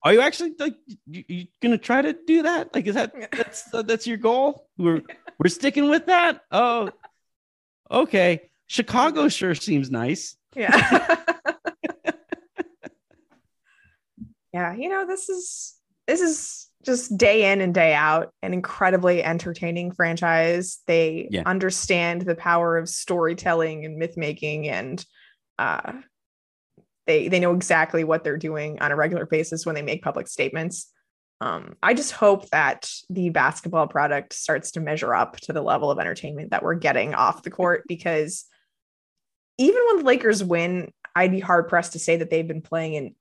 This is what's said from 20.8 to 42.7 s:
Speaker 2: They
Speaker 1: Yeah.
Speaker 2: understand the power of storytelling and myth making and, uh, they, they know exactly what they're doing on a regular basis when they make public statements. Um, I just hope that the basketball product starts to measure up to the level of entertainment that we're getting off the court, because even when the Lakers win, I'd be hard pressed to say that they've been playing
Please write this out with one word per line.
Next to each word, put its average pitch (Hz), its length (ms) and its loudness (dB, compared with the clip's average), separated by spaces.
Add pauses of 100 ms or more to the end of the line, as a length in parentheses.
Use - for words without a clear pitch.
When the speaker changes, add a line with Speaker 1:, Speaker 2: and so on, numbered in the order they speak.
Speaker 2:
They 165 420 2
Speaker 1:
Yeah. 190 160 -2
Speaker 2:
understand 180 800 0
the 180 100 -2
power 170 440 2
of 165 120 -4
storytelling 165 960 -2
and 156 120 -10
myth 165 200 -6
making 151 500 -6
and, 143 380 -8 (540)
uh, - 340 -4 (1160)
they, 156 180 2
they 180 120 2
know 175 160 4
exactly 165 500 2
what 160 180 0
they're 151 140 -2
doing 151 440 -8
on 147 100 -2
a 143 40 -2
regular 160 300 0
basis 160 400 -4
when 165 100 -4
they 147 60 -6
make 151 220 -6
public - 240 -4
statements. 160 640 -6 (520)
Um, 82 400 -8
I 226 140 4
just 277 160 -4
hope 202 400 4
that 147 380 0 (200)
the 180 220 -2
basketball 156 560 0
product 143 460 -2
starts - 380 -4
to - 80 -8
measure 151 360 -2
up - 260 0
to - 120 -8
the 160 80 -4
level 143 280 0
of 139 100 0
entertainment 143 520 -6
that - 120 0
we're 170 120 0
getting 143 400 0
off - 280 0
the 180 60 -10
court, 175 380 0
because 165 580 -4 (1120)
even 392 300 4
when 440 100 4
the 320 60 0
Lakers 233 400 4
win, 175 480 0 (240)
I'd 185 160 4
be 185 80 0
hard 175 280 2
pressed 175 260 0
to 165 60 -10
say 165 180 0
that 160 120 -4
they've 165 180 0
been 165 140 -6
playing 160 340 -4